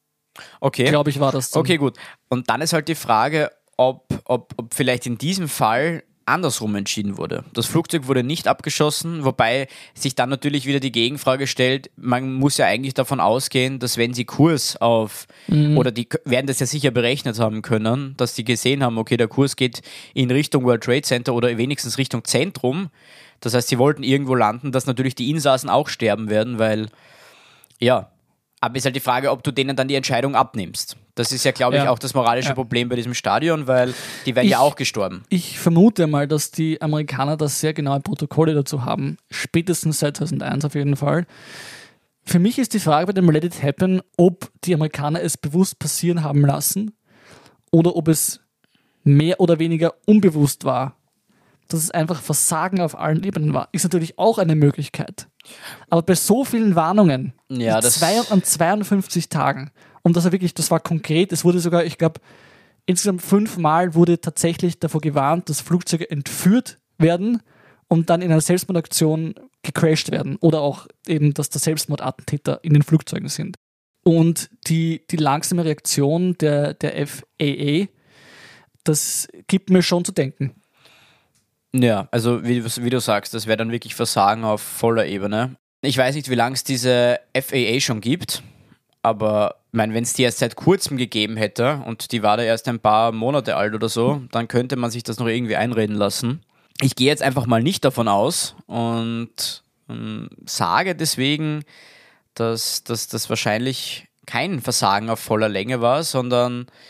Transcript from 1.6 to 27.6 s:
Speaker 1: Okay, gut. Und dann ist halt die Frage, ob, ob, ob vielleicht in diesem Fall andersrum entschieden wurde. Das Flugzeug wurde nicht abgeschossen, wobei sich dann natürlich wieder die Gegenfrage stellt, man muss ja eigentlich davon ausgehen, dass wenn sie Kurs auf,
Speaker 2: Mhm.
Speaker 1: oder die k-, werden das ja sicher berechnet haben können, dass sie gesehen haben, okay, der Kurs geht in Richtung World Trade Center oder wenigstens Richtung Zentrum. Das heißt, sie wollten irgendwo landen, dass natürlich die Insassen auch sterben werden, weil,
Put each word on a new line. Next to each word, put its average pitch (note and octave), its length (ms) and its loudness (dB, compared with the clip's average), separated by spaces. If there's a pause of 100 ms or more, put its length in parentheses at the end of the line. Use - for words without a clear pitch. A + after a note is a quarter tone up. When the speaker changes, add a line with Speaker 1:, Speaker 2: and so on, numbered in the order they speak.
Speaker 1:
Okay, E3 160 2
gut. C#3 220 0 (300)
Und B2 220 -2
dann A#2 120 0
ist D#3+ 100 -2
halt D#3+ 160 -2
die E3 80 0
Frage, C#3+ 560 0 (240)
ob, C3 300 0 (180)
ob, - 320 -4
ob A2+ 180 -10
vielleicht B2+ 320 0
in A#2+ 120 -6
diesem E3+ 300 -4
Fall C3+ 540 0 (240)
andersrum B2+ 480 -2
entschieden G2+ 420 -4
wurde. - 260 -8 (120)
Das A#2 100 -2
Flugzeug D#3+ 420 -2
wurde C3 160 2
nicht C3+ 260 -4
abgeschossen, D3+ 760 -2
wobei B2+ 420 2 (280)
sich - 200 -6
dann B2 140 0
natürlich C#3 380 -2
wieder C#3 120 0
die C3 140 -4
Gegenfrage C3 540 0
stellt, C3 500 0
man C3 380 -2
muss C3+ 240 0
ja C3+ 80 4
eigentlich B2 260 0
davon C3 260 -2
ausgehen, B2+ 600 0
dass A#2+ 180 -4
wenn A#2 160 0
sie A#2+ 140 -6
Kurs D3+ 500 2
auf, A2+ 500 0 (200)
Speaker 2:
Mhm. D3+ 320 2
Speaker 1:
oder B2+ 120 2
die A#2 140 -4
k-, - 220 -6
werden B2+ 200 0
das C3+ 140 -2
ja C3 60 -2
sicher C#3 240 0
berechnet A#2+ 500 0
haben A2 220 0
können, A#2+ 560 -2
dass B2 180 -2
sie A#2 80 -6
gesehen B2+ 380 0
haben, A#2 160 0
okay, A2+ 180 -2
der A#2 120 2
Kurs C3+ 280 0
geht B2+ 240 -2 (320)
in B2+ 180 0
Richtung C#3 340 0
World A#2+ 200 2
Trade B2 160 2
Center B2+ 320 -2
oder A#2+ 240 0
wenigstens B2+ 400 -4
Richtung B2+ 280 -2
Zentrum. D3+ 640 -2 (500)
Das A2 140 -4
heißt, B2 140 2
sie B2+ 100 0
wollten C#3 240 2
irgendwo C3 320 0
landen, A#2+ 360 0
dass B2+ 140 -2
natürlich C3 300 -2
die B2 160 -4
Insassen C#3 400 0
auch A#2+ 180 2
sterben G#2+ 400 -2
werden, A2 300 0
weil, A2 320 0 (880)